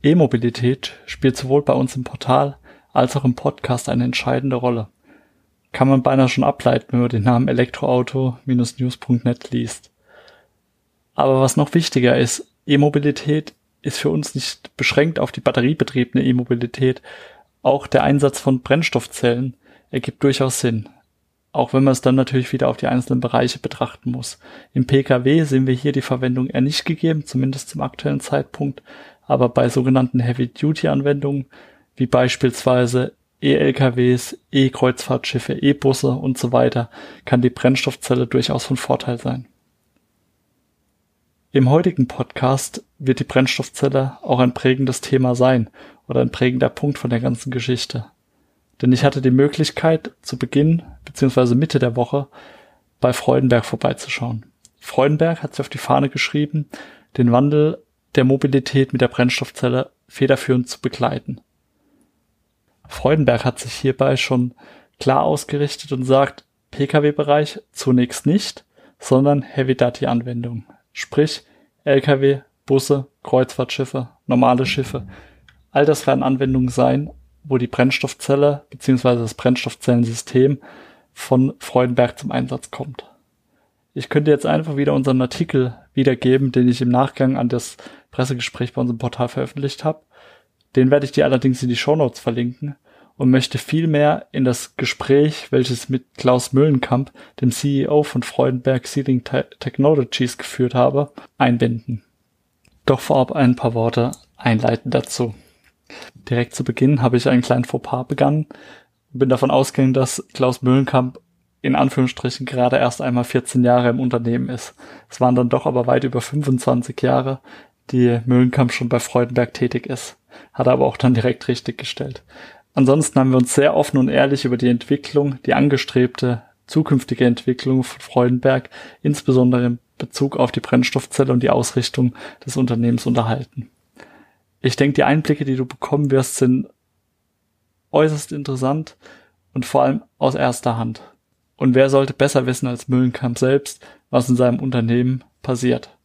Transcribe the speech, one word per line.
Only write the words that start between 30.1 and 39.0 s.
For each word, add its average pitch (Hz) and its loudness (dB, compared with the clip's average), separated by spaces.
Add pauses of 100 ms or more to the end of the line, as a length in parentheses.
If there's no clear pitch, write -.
Heavy-Duty-Anwendungen, 139 -2 (500)
wie 127 0
beispielsweise 123 0 (280)
E-L 143 2
K 131 0
Ws, 123 0 (140)
E-Kreuzfahrtschiffe, 127 -2
E-Busse 139 0
und 135 -4
so 120 -4
weiter, 123 0 (340)
kann 123 0
die 123 2
Brennstoffzelle 127 0
durchaus 135 -2
von 131 -2
Vorteil 127 -4